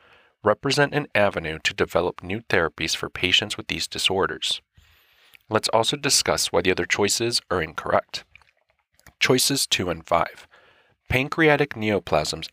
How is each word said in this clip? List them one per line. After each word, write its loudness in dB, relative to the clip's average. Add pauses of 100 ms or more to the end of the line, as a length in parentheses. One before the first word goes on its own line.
(440)
represent 2
an -2
avenue 0
to -2
develop 0
new -6
therapies 0
for -6
patients 0
with -12
these -4
disorders. -2 (880)
Let's 0
also 2
discuss 0
why 2
the 4
other 0
choices 0
are -2
incorrect. -4 (920)
Choices 2
two -2
and -6
five. 0 (640)
Pancreatic 2
neoplasms -2